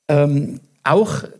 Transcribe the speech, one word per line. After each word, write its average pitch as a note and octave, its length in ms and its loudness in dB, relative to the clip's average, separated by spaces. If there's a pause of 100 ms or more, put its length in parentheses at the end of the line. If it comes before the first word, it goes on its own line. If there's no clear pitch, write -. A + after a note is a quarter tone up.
Ähm, D3 520 0 (240)
auch F3 400 0 (160)